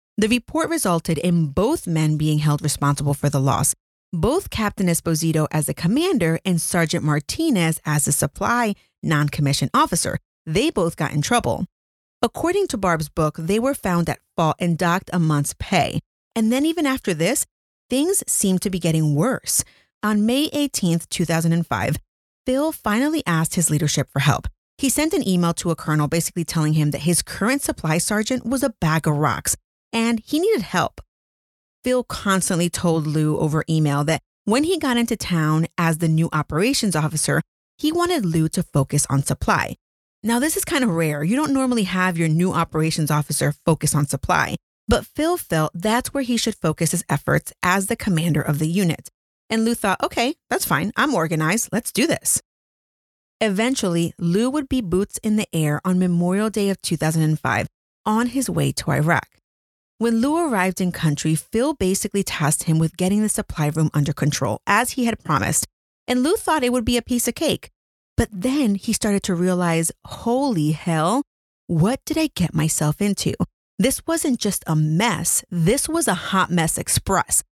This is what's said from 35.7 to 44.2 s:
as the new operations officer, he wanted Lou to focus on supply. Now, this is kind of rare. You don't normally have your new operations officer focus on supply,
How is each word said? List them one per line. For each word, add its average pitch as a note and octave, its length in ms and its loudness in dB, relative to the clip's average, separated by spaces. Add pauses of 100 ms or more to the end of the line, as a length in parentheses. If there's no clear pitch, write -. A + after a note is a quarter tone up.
as E3 200 0
the E3 100 0
new D#3+ 260 2
operations F3+ 640 0
officer, D3+ 460 0 (360)
he D4+ 140 -2
wanted E4+ 340 2
Lou D#3+ 240 2
to F3+ 140 -2
focus - 460 0
on C#3 140 0
supply. - 520 -2 (480)
Now, A3+ 160 0
this D#4 180 0
is G4 80 -4
kind C#4+ 180 0
of A3+ 60 2
rare. D#3 340 0
You G3 120 2
don't D4 180 0
normally B3 300 2
have F#3 340 0
your E3 100 2
new E3+ 240 2
operations D#3+ 600 0
officer D3 420 0 (120)
focus D3+ 280 0
on D3 140 2
supply, - 480 0 (320)